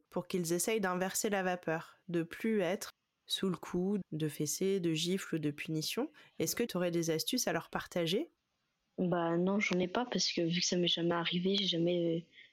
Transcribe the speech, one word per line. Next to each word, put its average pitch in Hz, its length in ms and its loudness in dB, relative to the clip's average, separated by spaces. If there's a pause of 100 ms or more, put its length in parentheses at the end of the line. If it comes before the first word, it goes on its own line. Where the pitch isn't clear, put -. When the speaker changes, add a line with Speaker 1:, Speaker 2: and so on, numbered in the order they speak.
(100)
Speaker 1:
pour 175 160 -4
qu'ils 175 260 0
essayent 220 280 2
d'inverser 185 500 0
la 196 120 2
vapeur, 180 560 -2 (100)
de 170 140 0
plus 220 380 0
être 180 300 0 (360)
sous - 220 -2
le 175 80 0
coup 190 420 -2 (140)
de 156 160 0
fessées, 185 520 0
de 170 120 2
gifles 170 440 0
ou - 20 2
de 151 120 0
punitions ? 160 600 -4 (280)
Est-ce - 180 -2
que 240 60 2
tu 233 140 -2
aurais 175 160 2
des 165 180 2
astuces 160 380 0
à 175 40 2
leur 165 180 -4
partager ? 180 600 0 (680)
Speaker 2:
Bah 170 380 2
non, 190 220 4
j'en 185 220 2
ai 180 80 0
pas, 233 160 0
parce 196 280 -2
que 170 100 -2
vu 170 180 0
que - 60 0
ça 185 100 0
m'est 175 100 2
jamais 170 300 0
arrivé, 175 400 0
j'ai 202 100 0
jamais, 170 520 2
euh, - 20 -8 (320)